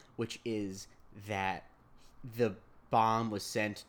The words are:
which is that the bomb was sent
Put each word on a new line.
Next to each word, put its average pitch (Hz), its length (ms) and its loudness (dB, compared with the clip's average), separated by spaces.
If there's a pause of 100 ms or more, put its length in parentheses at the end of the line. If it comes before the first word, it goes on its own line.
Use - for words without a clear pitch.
(160)
which - 280 -4
is 104 440 -4 (400)
that 95 360 -2 (720)
the 110 200 2 (340)
bomb 113 400 4
was 101 140 -4
sent 107 440 -2